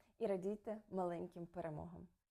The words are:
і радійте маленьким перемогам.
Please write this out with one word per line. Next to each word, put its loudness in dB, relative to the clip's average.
і 4
радійте 0
маленьким 0
перемогам. -4